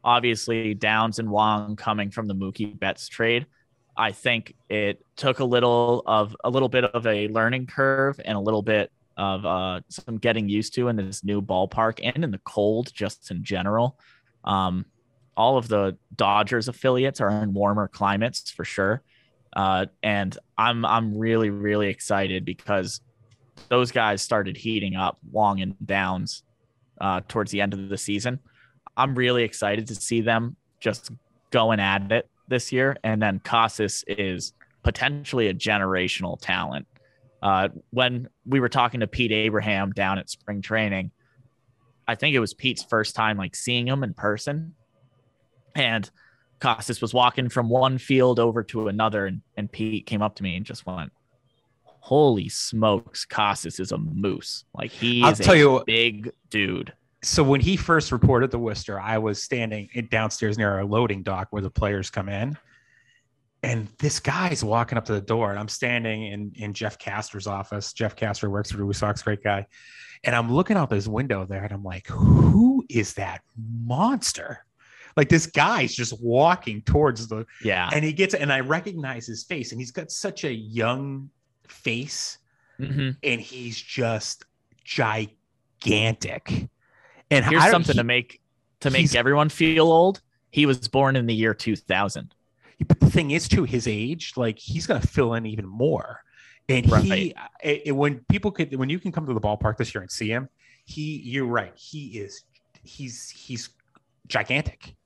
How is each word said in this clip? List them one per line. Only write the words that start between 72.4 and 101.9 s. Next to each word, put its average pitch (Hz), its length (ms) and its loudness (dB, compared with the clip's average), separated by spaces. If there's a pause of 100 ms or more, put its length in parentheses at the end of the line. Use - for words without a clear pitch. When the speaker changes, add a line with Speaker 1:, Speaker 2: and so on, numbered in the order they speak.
Speaker 2:
is 113 260 0
that 92 260 -8 (160)
monster?" 117 1080 -2 (520)
Like, 147 100 6
this 160 180 6
guy's 156 480 2
just 117 280 -6
walking 120 600 2
towards 127 440 2
the 110 180 -8 (160)
Speaker 1:
Yeah. 92 320 0
Speaker 2:
and 151 120 2
he 156 80 -2
gets, 190 200 0
and 143 180 0
I 131 100 2
recognize 143 680 -6
his 113 160 -12
face, 151 300 -8
and 120 80 -8
he's 123 100 -10
got 160 180 -12
such 196 360 -8
a 135 80 -4
young 123 760 -4 (380)
face, - 720 -8 (420)
Speaker 1:
Mm-hmm. 139 300 -2 (120)
Speaker 2:
and 120 200 -2
he's 120 380 -12
just - 640 -4 (400)
gigantic. - 1800 -4 (600)
And 131 160 6
Speaker 1:
Here's 156 160 6
Speaker 2:
I 165 40 10
don't, 214 60 8
Speaker 1:
something 170 220 4
Speaker 2:
he, - 40 4
Speaker 1:
to 120 80 2
make, 123 360 -2 (400)
to 143 80 2
make 135 120 4
Speaker 2:
he's 135 140 4
Speaker 1:
everyone 143 340 4
feel 160 420 4
old. 175 300 6 (280)
He 147 160 4
was 131 220 2
born 135 300 2
in 120 80 0
the 117 100 0
year 110 180 2
two 107 220 -2
thousand. - 580 -4 (540)
Speaker 2:
But - 120 4
the - 120 8
thing 147 200 2
is, 165 160 0
too, 190 180 4
his 117 220 -2
age, 117 500 -4
like, 117 200 0
he's - 300 -8
gonna 156 140 0
fill 117 340 2
in 113 100 -4
even 107 220 -8
more. 123 540 -2 (480)
And 123 160 2
he, - 60 8
Speaker 1:
Right. 95 440 2 (260)
Speaker 2:
it, 147 260 -2
it, 147 40 -2
when 139 380 0
people 202 220 2
could, 143 240 -4
when 131 140 -2
you 170 80 -2
can 180 140 -6
come 156 160 -4
to 131 60 -2
the 107 80 0
ballpark 104 360 0
this 113 160 -4
year - 80 -8
and 92 80 -16
see 107 200 -6
him, 127 180 -4 (380)
he, 151 380 -10
you're 127 220 -4
right. 110 300 -2
He 143 440 -14